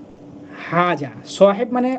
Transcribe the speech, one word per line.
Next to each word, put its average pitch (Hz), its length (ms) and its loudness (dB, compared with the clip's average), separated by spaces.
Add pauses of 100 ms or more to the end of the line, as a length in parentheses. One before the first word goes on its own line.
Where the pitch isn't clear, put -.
(720)
হাজা, 165 380 0 (160)
সাহিব 202 460 4
মানে 247 280 0